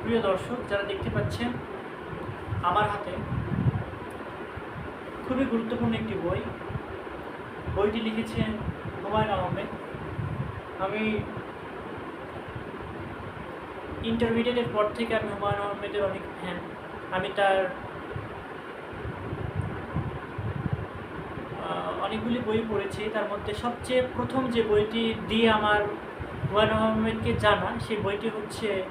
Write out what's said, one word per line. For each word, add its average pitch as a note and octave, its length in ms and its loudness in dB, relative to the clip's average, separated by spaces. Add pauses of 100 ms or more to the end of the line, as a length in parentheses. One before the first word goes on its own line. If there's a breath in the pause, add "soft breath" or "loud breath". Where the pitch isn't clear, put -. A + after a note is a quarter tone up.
প্রিয় A3 180 4
দর্শক G#3 480 0
যারা G3+ 140 2
দেখতে G3 260 -2
পাচ্ছেন, G#3+ 380 0 (1160)
আমার F3+ 200 6
হাতে G3+ 280 0 (2250)
খুবই B3+ 180 4
গুরুত্বপূর্ণ A3+ 480 2
একটি G#3+ 200 0 (100)
বই। F3 160 2 (1400)
বইটি A3 260 4
লিখেছেন A3 560 0 (460)
হুমায়ুন G#3+ 300 2
আহমেদ। F#3 320 0 (1160)
আমি G#3+ 380 2 (2750)
ইন্টারমিডিয়েটের A3+ 680 4
পর G#3 120 6 (100)
থেকে A3+ 200 2
আমি G#3+ 180 2
হুমায়ুন G3+ 340 0
আহমেদের G3+ 380 -2
অনেক F#3+ 160 0 (200)
ফ্যান। F3+ 140 -4 (560)
আমি F#3+ 240 0
তার, F#3+ 300 8 (4000)
আহ, F3 340 -2
অনেকগুলি A3 420 2
বই A3 240 4
পড়েছি। G#3 440 0
তার G#3+ 180 2
মধ্যে G3+ 220 -2
সবচেয়ে B3+ 640 2
প্রথম B3 320 2
যে A#3 160 4
বইটি A3 500 4 (140)
দিয়ে A3+ 220 8
আমার G#3 320 6
হুমায়ুন - 920 2
আহমেদকে A3 600 4
জানা, G#3 460 4
সেই A3 180 0
বইটি G#3 320 2
হচ্ছে G#3 600 -2